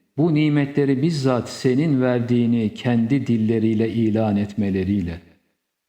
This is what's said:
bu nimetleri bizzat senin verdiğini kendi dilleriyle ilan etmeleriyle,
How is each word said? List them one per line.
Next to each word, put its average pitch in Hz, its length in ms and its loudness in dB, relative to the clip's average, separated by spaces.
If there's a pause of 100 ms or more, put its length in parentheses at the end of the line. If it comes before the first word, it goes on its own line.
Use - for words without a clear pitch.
(160)
bu 156 180 2
nimetleri 143 680 0
bizzat 135 460 0
senin 135 540 0
verdiğini 120 720 0
kendi 120 520 0
dilleriyle 110 640 0
ilan 110 460 0
etmeleriyle, 98 840 -2 (680)